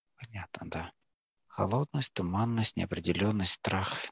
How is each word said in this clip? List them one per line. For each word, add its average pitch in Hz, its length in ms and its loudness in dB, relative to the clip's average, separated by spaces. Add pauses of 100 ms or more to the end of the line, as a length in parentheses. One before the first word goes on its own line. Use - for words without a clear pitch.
(200)
Понятно, 104 480 -10
да. 80 240 -6 (560)
Холодность, 127 680 0
туманность, 107 600 2
неопределенность, 92 800 2
страх - 520 -2
и - 60 -8